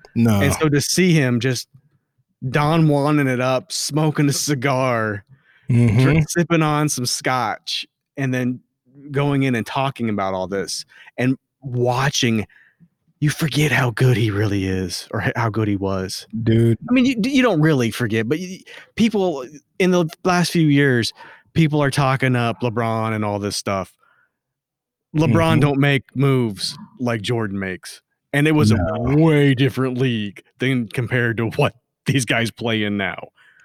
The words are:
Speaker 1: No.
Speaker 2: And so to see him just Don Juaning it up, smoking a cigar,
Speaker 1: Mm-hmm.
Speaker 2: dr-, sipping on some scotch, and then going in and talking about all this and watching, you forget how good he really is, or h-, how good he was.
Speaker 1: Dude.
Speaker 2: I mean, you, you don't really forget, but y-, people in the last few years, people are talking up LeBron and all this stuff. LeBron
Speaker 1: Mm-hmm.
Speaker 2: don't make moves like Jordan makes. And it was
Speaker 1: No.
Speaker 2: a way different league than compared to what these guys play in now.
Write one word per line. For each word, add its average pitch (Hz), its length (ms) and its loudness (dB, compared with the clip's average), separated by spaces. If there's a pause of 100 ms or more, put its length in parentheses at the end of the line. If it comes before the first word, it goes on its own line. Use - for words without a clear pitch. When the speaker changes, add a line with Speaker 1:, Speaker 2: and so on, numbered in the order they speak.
(160)
Speaker 1:
No. 117 260 4
Speaker 2:
And 139 120 2
so 156 160 0
to 143 100 2
see 180 340 2
him 127 260 2
just 127 280 -4 (800)
Don 151 400 2
Juaning 143 460 2
it 120 60 -2
up, 127 320 -2
smoking 147 580 -2
a 139 40 0
cigar, 127 920 -2 (440)
Speaker 1:
Mm-hmm. 120 340 4
Speaker 2:
dr-, 147 260 4
sipping 170 320 0
on 151 280 2
some 123 160 -6
scotch, - 800 -4 (320)
and 135 160 -2
then 127 260 -4 (520)
going 143 320 0
in 131 120 0
and 110 100 -2
talking 135 440 -4
about 98 240 -2
all 92 140 -4
this 95 380 -6 (320)
and 127 200 0 (240)
watching, 123 840 -2 (760)
you 147 80 2
forget 147 420 -2
how 123 200 0
good 127 260 2
he 113 120 0
really 101 360 0
is, 92 460 -4
or 110 100 -4
h-, 107 160 -2
how 117 120 0
good 107 200 -2
he 101 80 0
was. 95 500 -6 (160)
Speaker 1:
Dude. 113 340 2 (120)
Speaker 2:
I 240 40 0
mean, 254 120 4
you, 262 180 0
you 269 180 2
don't 202 200 2
really 135 300 2
forget, 113 360 -2
but 156 120 -2
y-, 185 200 -10 (360)
people 185 520 0 (320)
in 185 120 2
the 175 140 2 (200)
last 175 260 2
few 165 160 2
years, 139 460 2 (400)
people 151 280 2
are 139 80 2
talking 131 460 0
up 117 240 -2
LeBron 113 560 -2
and 107 80 -4
all 104 160 -2
this 101 160 -4
stuff. 98 380 -6 (1200)
LeBron 151 180 2
Speaker 1:
Mm-hmm. 160 260 4
Speaker 2:
don't 143 200 2
make 139 360 0
moves 127 600 0 (220)
like 117 220 -2
Jordan 107 380 -4
makes. - 420 -10 (300)
And 143 160 2
it 160 60 4
was 147 180 4
Speaker 1:
No. 107 60 4 (180)
Speaker 2:
a 123 200 -2
way 147 380 4
different 127 440 -2
league 113 460 -4 (160)
than 123 280 -2
compared 120 500 -2
to 113 140 -2
what 139 240 0 (300)
these 131 200 0
guys 117 260 0
play 110 320 -4
in 101 140 -2
now. 95 320 -6 (360)